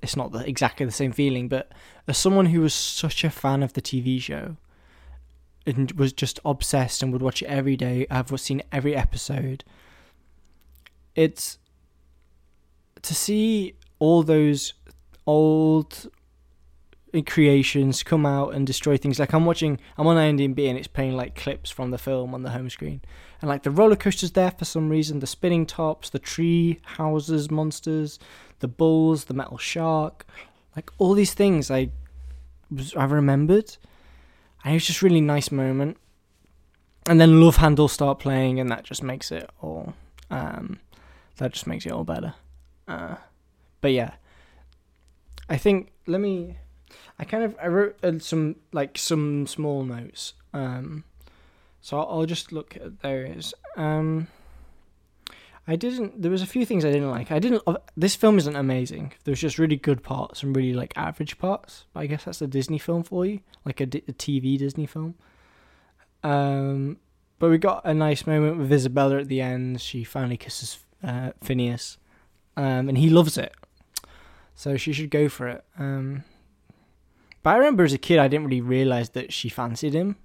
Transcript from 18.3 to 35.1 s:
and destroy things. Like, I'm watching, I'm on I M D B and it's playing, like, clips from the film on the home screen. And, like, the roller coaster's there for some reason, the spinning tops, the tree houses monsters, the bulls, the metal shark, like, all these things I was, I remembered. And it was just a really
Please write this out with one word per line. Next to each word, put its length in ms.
and 120
destroy 300
things. 220
Like, 140
I'm 140
watching, 340
I'm 100
on 120
I 80
M 100
D 100
B 220
and 100
it's 80
playing, 300
like, 180
clips 360
from 200
the 80
film 340
on 100
the 80
home 200
screen. 300
And, 80
like, 160
the 60
roller 260
coaster's 360
there 200
for 120
some 240
reason, 300
the 80
spinning 400
tops, 440
the 80
tree 680
houses 680
monsters, 680
the 80
bulls, 560
the 100
metal 240
shark, 680
like, 240
all 160
these 200
things 360
I 200
was, 240
I 100
remembered. 720
And 80
it 40
was 100
just 140
a 40
really 160